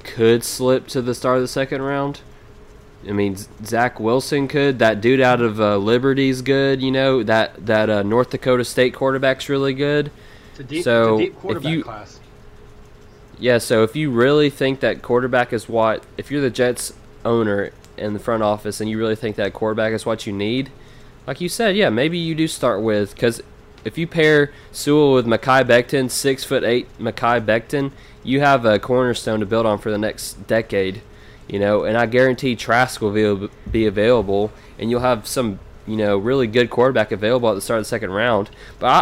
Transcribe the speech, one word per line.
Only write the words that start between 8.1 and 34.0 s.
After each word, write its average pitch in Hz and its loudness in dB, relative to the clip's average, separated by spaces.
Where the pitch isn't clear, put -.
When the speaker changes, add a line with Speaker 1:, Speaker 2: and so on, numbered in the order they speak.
Speaker 1:
Dakota 123 0
State 127 0
quarterback's 135 -2
really 139 -2
good. 147 -2
Speaker 2:
It's - -20
a 135 -14
deep, 151 -8
Speaker 1:
So, 113 4
Speaker 2:
it's 110 2
a - 2
deep - -4
Speaker 1:
if - -20
Speaker 2:
quarterback 165 -4
Speaker 1:
you 160 -2
Speaker 2:
class. 104 -18
Speaker 1:
Yeah, 120 4
so 110 2
if - 0
you 151 -2
really 139 4
think 135 -2
that 110 0
quarterback 123 0
is 113 -6
what, 110 0
if - -12
you're 143 -4
the 131 0
Jets 123 -2
owner 110 0
in 104 -6
the 104 -6
front 113 -4
office 104 -2
and 110 -4
you 110 -4
really 110 -2
think 107 -6
that 98 -4
quarterback 110 -2
is 110 -6
what 113 -4
you 104 -6
need, 113 -4
like 139 -8
you 180 -4
said, 202 -2
yeah, 180 2
maybe 147 0
you 165 -4
do 160 0
start 117 -2
with, 104 0
'cause 117 -2
if - -8
you 165 -4
pair 151 4
Sewell 147 2
with 127 4
Mekhi 131 2
Becton, 123 2
six-foot-eight 127 0
Mekhi 117 -2
Becton, 117 0
you 135 0
have 139 4
a 107 4
cornerstone 120 0
to 104 -2
build 113 0
on 104 0
for 110 -6
the 104 -2
next - -8
decade, 107 -2
you 101 -6
know, 101 2
and 107 0
I 117 2
guarantee 123 0
Trask 123 0
will 104 0
be, 104 0
be 113 2
available, 104 2